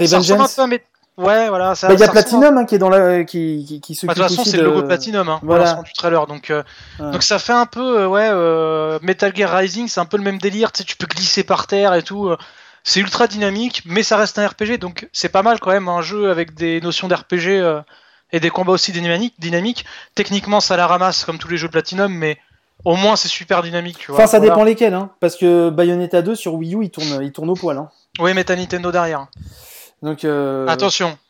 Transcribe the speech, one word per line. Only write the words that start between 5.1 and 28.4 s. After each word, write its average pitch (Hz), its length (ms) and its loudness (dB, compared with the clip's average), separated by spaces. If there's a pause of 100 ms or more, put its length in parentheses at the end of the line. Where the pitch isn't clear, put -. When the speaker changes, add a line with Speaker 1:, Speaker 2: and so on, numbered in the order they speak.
Speaker 1:
hein, 156 100 -2
pour 151 120 -14
Speaker 2:
Voilà. 170 160 6
Speaker 1:
l'instant 165 160 -2
du - 100 -20
trailer, 165 340 0
donc, 147 240 -12
euh, 151 140 -2 (340)
Speaker 2:
Ouais. 147 140 -8
Speaker 1:
donc 170 100 -4
ça 202 160 0
fait - 140 -2
un 240 140 4
peu, 240 340 -2
euh, 190 80 0
ouais, 208 200 2
euh, 160 760 0
Metal 190 340 0
Gear 190 200 0
Rising, 190 300 -2
c'est 202 140 -4
un 170 60 -4
peu 185 100 -2
le 202 80 -6
même 196 140 -4
délire, 202 340 -2
tu - 60 -10
sais, 190 60 -8
tu - 120 -10
peux 185 100 -8
glisser 190 380 -2
par - 240 -2
terre 196 260 2
et 165 80 2
tout, 202 240 -6
euh, 170 100 -2 (500)
c'est - 140 0
ultra 202 280 0
dynamique, 208 580 -4
mais 180 160 0
ça 220 140 0
reste 202 240 0
un 208 60 0
R 185 100 -6
P 214 100 -4
G, 240 120 -2
donc 180 340 -14
c'est - 180 -4
pas 196 120 2
mal 226 180 2
quand 185 100 -2
même, 190 180 0
un 175 140 -2
jeu 196 260 -2
avec 165 260 -2
des 165 260 -2
notions 175 260 -4
d'R 180 180 -2
P 180 140 -4
G, 190 220 0
euh, 160 200 0 (520)
et 170 80 -2
des 165 100 0
combats 185 220 0
aussi 185 180 0
dynamiques, 175 480 -4
dynamiques. 170 460 -4 (320)
Techniquement, 202 440 0
ça 185 160 0
la 175 120 2
ramasse 180 360 0
comme 165 140 -8
tous - 100 -14
les 170 80 -4
jeux 165 140 -6
Platinum, 180 420 -2
mais 156 240 -4 (480)
au 175 120 2
moins 196 200 2
c'est - 120 -4
super 175 340 -2
dynamique, 175 340 -6
tu - 140 -16
vois, 139 100 -6
Speaker 2:
Enfin, 220 60 8
ça 226 120 4
Speaker 1:
voilà. 208 140 6
Speaker 2:
dépend 208 120 6
lesquels, 220 280 4
hein, 190 160 -4 (120)
parce 170 160 0
que 175 340 4
Bayonetta 175 500 0
deux 196 140 -4
sur 190 220 -8
Wii 165 180 -8
U, 220 100 -4
il 180 60 -8
tourne, 147 320 -8
il 143 100 -10
tourne 156 160 -8
au 180 60 -2
poil, 165 240 -4
hein. 151 100 -12 (300)
Speaker 1:
Oui, 180 160 0
mais 185 100 0